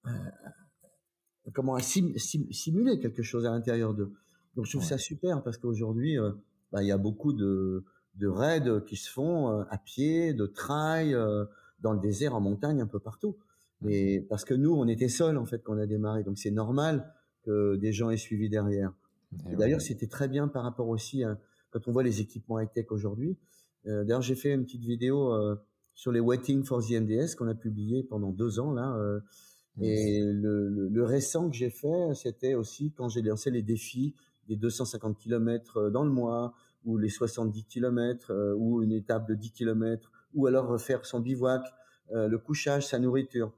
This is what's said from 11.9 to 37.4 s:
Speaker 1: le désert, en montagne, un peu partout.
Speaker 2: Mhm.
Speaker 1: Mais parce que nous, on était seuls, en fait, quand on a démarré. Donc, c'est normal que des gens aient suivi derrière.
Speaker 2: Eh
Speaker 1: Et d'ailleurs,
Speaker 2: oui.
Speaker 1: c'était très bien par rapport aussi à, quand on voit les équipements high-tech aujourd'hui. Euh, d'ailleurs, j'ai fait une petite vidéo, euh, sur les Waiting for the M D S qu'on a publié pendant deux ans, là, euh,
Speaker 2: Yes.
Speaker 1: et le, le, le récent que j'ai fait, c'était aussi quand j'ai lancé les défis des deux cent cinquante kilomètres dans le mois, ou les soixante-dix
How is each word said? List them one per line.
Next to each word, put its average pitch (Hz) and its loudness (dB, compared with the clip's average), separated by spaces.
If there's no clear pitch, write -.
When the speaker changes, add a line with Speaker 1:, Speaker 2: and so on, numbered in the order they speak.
Speaker 1:
le 101 2
désert, 107 0
en 107 0
montagne, 120 2
un 110 0
peu 104 -4
partout. 190 -6
Speaker 2:
Mhm. 107 -2
Speaker 1:
Mais 98 4
parce 101 -4
que 131 2
nous, 147 4
on 135 4
était 117 2
seuls, 160 2
en 117 -2
fait, 113 -6
quand 107 -4
on 107 0
a 107 0
démarré. 107 0
Donc, 98 -4
c'est 107 -4
normal 127 0
que 104 2
des 104 0
gens 113 0
aient 113 2
suivi 107 -2
derrière. 101 0
Speaker 2:
Eh - -6
Speaker 1:
Et - -4
d'ailleurs, 117 4
Speaker 2:
oui. - -4
Speaker 1:
c'était 117 -4
très 139 -2
bien 143 0
par 131 -4
rapport 120 -2
aussi 113 -2
à, 107 -2
quand 107 -4
on 123 -2
voit 127 4
les 110 2
équipements 110 -4
high-tech 110 -2
aujourd'hui. 107 -2
Euh, 104 -2
d'ailleurs, 120 2
j'ai 127 0
fait 143 0
une 135 0
petite 120 -10
vidéo, 123 2
euh, 104 2
sur - -4
les 117 4
Waiting 127 2
for 127 0
the 110 -2
M 113 2
D 110 0
S 151 0
qu'on 117 -2
a 113 0
publié 110 -2
pendant 101 -4
deux 104 0
ans, 143 -2
là, 127 -2
euh, 104 0
Speaker 2:
Yes. 107 2
Speaker 1:
et 104 4
le, 104 2
le, 101 0
le 113 2
récent 143 2
que 123 -6
j'ai 120 -2
fait, 160 -2
c'était 127 -2
aussi 139 -4
quand 123 -4
j'ai 113 -2
lancé 107 0
les 120 0
défis 123 -2
des 107 -4
deux 110 0
cent 127 -4
cinquante 107 -6
kilomètres 117 0
dans 123 0
le 147 2
mois, 120 -2
ou 113 0
les 107 2
soixante-dix 110 -2